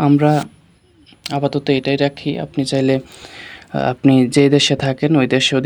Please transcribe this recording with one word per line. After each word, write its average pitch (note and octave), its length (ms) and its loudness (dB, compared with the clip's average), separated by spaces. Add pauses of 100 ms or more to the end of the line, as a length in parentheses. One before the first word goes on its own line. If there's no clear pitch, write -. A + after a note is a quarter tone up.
আমরা D3 240 4 (1040)
আপাতত C#3+ 300 -4 (120)
এটাই C#3 260 -2
রাখি, C#3+ 260 -6 (140)
আপনি D3 260 -6
চাইলে, C3+ 280 0
আহ, C3 60 -8 (880)
আপনি C3+ 220 2 (200)
যে C#3+ 100 6 (120)
দেশে C#3+ 180 2 (100)
থাকেন C3+ 260 -2 (100)
ওই B2+ 60 2 (100)
দেশেও C3+ 300 0